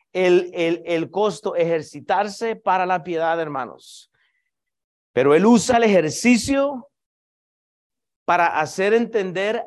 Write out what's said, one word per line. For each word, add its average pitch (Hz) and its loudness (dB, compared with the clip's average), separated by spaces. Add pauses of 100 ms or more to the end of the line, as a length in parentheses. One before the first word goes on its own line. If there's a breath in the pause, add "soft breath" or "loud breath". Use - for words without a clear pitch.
(120)
el, 180 2
el, 165 -2
el 165 -4
costo, 196 -4
ejercitarse 185 -4
para 185 -2
la 180 -2
piedad, 165 -2
hermanos. 135 -10 (1000)
Pero 139 4
él 175 4
usa 240 4
el 233 4
ejercicio 240 0 (1400)
para 175 0
hacer 190 -2
entender 214 -2